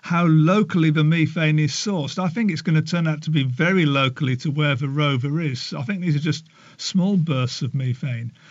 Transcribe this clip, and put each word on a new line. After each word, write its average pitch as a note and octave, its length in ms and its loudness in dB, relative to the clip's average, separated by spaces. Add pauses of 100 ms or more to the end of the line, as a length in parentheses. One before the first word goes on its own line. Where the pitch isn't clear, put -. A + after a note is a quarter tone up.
how F3 240 2
locally D#3+ 640 4
the D#3 120 2
methane D#3 560 2
is D3 140 2
sourced. F3+ 500 -4
I F#3 60 0
think G3+ 220 0
it's E3 120 -4
gonna D#3 200 2
turn D#3+ 260 -2
out D#3 140 -4
to - 80 -4
be D3+ 120 2
very D#3 440 2
locally C3+ 520 0
to D#3 120 -4
where D3 260 0
the C#3 120 -4
rover C#3+ 520 0
is. C#3 320 -6
I D3 100 -8
think F3+ 200 -6
these E3 140 0
are C#3+ 40 -2
just D3+ 240 -4 (320)
small F#3+ 400 0
bursts C3+ 460 -2
of B2+ 120 -4
methane. B2 580 -4 (180)